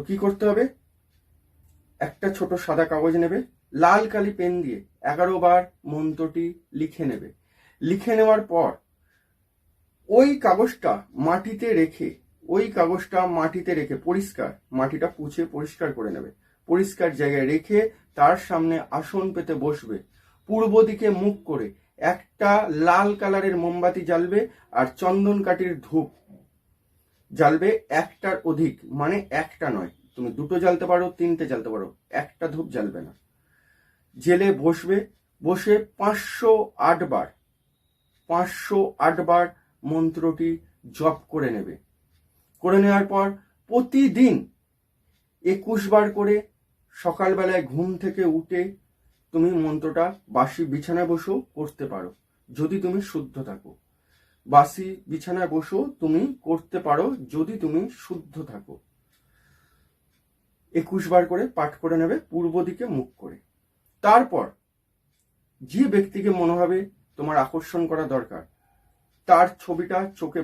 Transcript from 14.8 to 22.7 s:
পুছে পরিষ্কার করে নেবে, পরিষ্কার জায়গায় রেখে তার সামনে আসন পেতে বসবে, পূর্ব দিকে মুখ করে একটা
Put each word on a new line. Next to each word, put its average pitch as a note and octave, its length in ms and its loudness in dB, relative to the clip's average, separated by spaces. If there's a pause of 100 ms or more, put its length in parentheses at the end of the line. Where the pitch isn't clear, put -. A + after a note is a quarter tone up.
পুছে D3+ 260 -6 (120)
পরিষ্কার D3 440 -6
করে G#2+ 180 -6
নেবে, - 140 -12 (380)
পরিষ্কার F3+ 420 0 (100)
জায়গায় C#3 320 0
রেখে F3+ 260 0 (400)
তার D#3 180 6 (120)
সামনে E3 280 0 (220)
আসন F#3+ 260 -6 (100)
পেতে E3 200 -6 (100)
বসবে, A#2 340 -6 (500)
পূর্ব A3 240 0 (160)
দিকে G#3+ 180 -2 (160)
মুখ G3+ 120 2 (160)
করে C3 160 -4 (460)
একটা - 380 -2 (360)